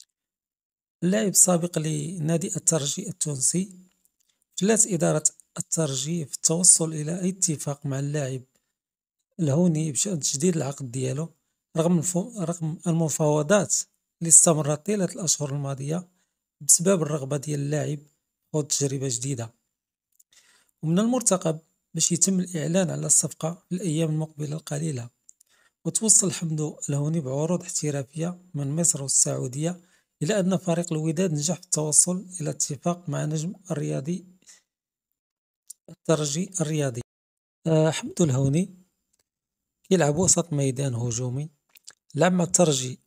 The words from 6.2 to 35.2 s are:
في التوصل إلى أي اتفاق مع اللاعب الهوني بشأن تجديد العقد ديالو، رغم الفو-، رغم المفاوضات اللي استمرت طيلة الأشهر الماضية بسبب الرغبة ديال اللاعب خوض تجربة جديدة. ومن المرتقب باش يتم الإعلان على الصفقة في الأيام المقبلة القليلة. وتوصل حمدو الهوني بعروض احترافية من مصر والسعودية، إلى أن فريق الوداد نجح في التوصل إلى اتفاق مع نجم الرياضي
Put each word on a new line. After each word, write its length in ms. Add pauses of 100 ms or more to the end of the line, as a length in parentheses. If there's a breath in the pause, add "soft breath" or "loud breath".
في 100
التوصل 580
إلى 280
أي 80
اتفاق 580
مع 120
اللاعب 440 (1000)
الهوني 520
بشأن 280
تجديد 360
العقد 340
ديالو، 440 (420)
رغم 220
الفو-، 400
رغم 480
المفاوضات 880 (460)
اللي 80
استمرت 580
طيلة 180
الأشهر 500
الماضية 540 (520)
بسبب 420
الرغبة 340
ديال 240
اللاعب 380 (540)
خوض 120
تجربة 440
جديدة. 460 (1300 soft breath)
ومن 160
المرتقب 600 (340)
باش 180
يتم 280
الإعلان 500
على 160
الصفقة 600
في 60
الأيام 340
المقبلة 480
القليلة. 540 (760 soft breath)
وتوصل 480
حمدو 460 (100)
الهوني 320
بعروض 420
احترافية 800 (140)
من 220
مصر 260
والسعودية، 800 (420 soft breath)
إلى 180
أن 160
فريق 360
الوداد 400
نجح 220
في 100
التوصل 640 (140)
إلى 100
اتفاق 580
مع 160
نجم 300 (160)
الرياضي 560 (1600 loud breath)